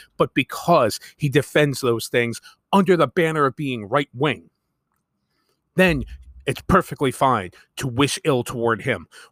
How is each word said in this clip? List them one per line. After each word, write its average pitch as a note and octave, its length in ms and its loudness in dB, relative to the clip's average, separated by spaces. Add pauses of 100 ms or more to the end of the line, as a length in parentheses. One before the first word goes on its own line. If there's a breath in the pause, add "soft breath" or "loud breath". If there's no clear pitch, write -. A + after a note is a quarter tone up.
(160 loud breath)
But - 180 -2
because C#3 680 0 (160 loud breath)
he D3+ 120 -2
defends C#3+ 520 2
those A#2 260 -2
things A#2 340 -2 (320 loud breath)
under F#3 240 4
the D3+ 120 2
banner D#3+ 360 0
of C3 120 -2
being B2+ 300 -6
right-wing, B2 640 -2 (1200)
then E3 300 2 (420 soft breath)
it's C3+ 160 -6
perfectly D3+ 480 0
fine A#2 400 0 (260 soft breath)
to - 120 -6
wish C3 340 0
ill B2+ 220 0
toward A#2 380 -2
him. G#2 260 -4 (240 loud breath)